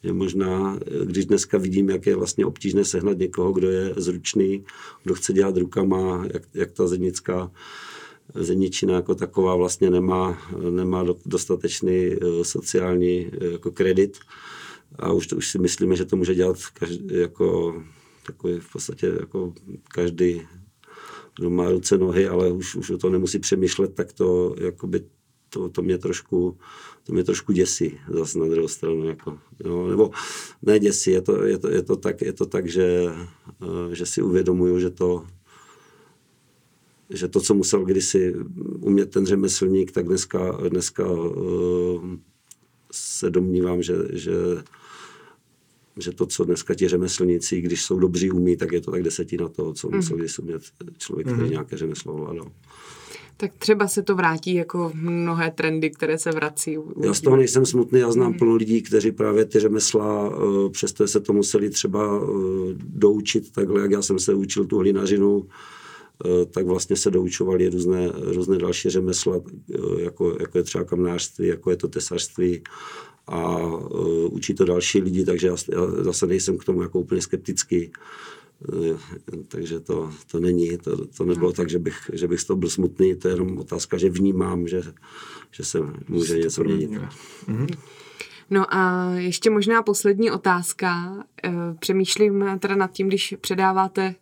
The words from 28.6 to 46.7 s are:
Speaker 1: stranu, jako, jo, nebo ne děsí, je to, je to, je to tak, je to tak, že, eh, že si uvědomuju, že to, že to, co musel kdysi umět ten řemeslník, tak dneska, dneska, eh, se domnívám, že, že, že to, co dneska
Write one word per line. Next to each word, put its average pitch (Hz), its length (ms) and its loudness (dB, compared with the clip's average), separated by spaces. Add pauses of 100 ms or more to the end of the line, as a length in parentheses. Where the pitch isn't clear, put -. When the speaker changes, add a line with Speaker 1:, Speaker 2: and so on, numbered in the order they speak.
Speaker 1:
stranu, 80 360 -4
jako, 78 340 -8 (260)
jo, 87 240 -2
nebo 98 220 4 (520)
ne 107 160 6
děsí, 101 320 4
je 92 120 4
to, 98 220 2
je 98 140 2
to, - 120 -2
je 92 120 2
to 98 140 0
tak, - 260 -4
je - 100 -2
to 95 140 -2
tak, 90 220 -4
že, 90 380 2 (560)
eh, 87 320 -6
že 85 120 -6
si - 160 -2
uvědomuju, 90 580 2
že 90 100 0
to, 90 340 -2 (1900)
že 87 180 -4
to, 95 120 2
co 104 140 2
musel 98 300 2
kdysi 92 500 2 (460)
umět 98 300 4
ten 98 160 2
řemeslník, 95 640 2
tak 90 140 -2
dneska, 92 520 -2 (100)
dneska, 92 360 -2
eh, 90 1120 -2 (760)
se - 380 -4
domnívám, 90 520 2
že, 85 120 -2 (180)
že, 87 200 -4 (1600)
že 87 160 -8
to, 90 140 -2
co - 180 -2
dneska 87 300 -2